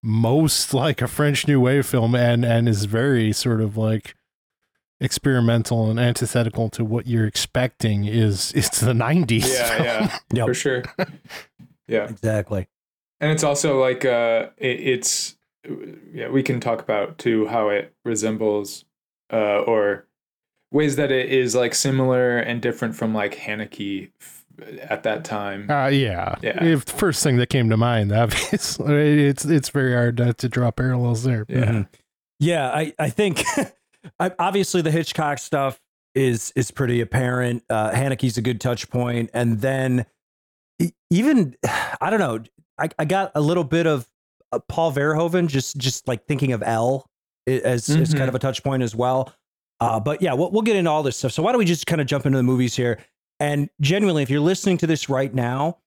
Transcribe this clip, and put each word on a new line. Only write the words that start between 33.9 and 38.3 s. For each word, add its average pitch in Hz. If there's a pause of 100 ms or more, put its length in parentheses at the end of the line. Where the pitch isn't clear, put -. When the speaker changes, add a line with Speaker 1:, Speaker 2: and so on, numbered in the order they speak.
Speaker 3:
I, 180
obviously 185
the 156
Hitchcock 151
stuff 139 (360)
is, 127
is 127
pretty 120
apparent. 123
Uh, 107
Haneke's 127